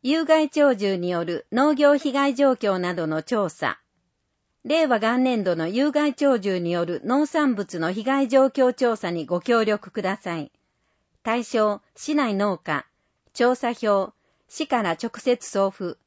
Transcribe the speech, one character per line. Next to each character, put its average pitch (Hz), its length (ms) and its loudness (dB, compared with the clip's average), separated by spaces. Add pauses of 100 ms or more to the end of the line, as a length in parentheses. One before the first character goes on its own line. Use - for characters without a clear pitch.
有 302 240 0
害 311 240 4
鳥 285 280 4
獣 196 220 -2
に 175 100 -2
よ 170 160 -2
る 170 260 -6
農 277 220 2
業 285 240 4
被 277 160 -2
害 277 220 0
状 269 180 4
況 202 240 0
な 180 160 -2
ど 165 140 -4
の 156 160 -2
調 208 260 -2
査。 - 300 -6 (840)
令 311 220 2
和 240 140 0
元 240 240 0
年 240 200 0
度 175 120 0
の 165 120 -4
有 262 240 0
害 294 220 0
鳥 269 260 2
獣 185 240 -2
に 170 80 -2
よ 175 140 0
る 170 200 -6
農 277 200 2
産 285 300 0
物 185 240 -6
の 165 120 -2
被 208 120 -6
害 269 240 0
状 262 200 4
況 254 260 2
調 240 220 0
査 175 160 -6
に 165 140 -4
ご 175 160 -2
協 233 220 2
力 208 280 -2
く 214 100 -6
だ 190 160 -4
さ 170 200 -8
い。 147 140 -10 (720)
対 226 200 -2
象、 214 380 0 (140)
市 302 200 -6
内 240 200 0
農 196 220 0
家。 - 280 -6 (480)
調 247 220 2
査 240 180 -4
票、 202 400 0 (340)
市 - 200 -8
か 240 160 0
ら 175 80 0
直 220 260 -4
接 - 320 -2
送 196 200 0
付。 180 380 -8